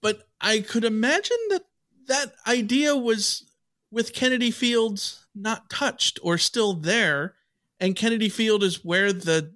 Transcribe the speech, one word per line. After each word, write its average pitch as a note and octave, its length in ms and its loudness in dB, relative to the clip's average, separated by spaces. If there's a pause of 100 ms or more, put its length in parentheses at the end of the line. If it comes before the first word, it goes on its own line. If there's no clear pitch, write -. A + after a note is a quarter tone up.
But G#3+ 260 -4 (120)
I A3 200 2
could G#3+ 240 -2
imagine B3+ 540 0 (120)
that F#4 140 -2 (440)
that C4+ 260 -2 (120)
idea B3 500 2
was A3+ 560 -2 (380)
with A3+ 240 -4
Kennedy B3+ 380 0
Field A3+ 500 0 (320)
not G#3+ 360 -6
touched - 520 -2
or E3+ 160 0
still G#3 360 0
there, E3 640 0 (440)
and F#3 160 0
Kennedy A3 340 0
Field G#3+ 340 2
is F3+ 220 -2
where F#3+ 260 2
the E3 440 -2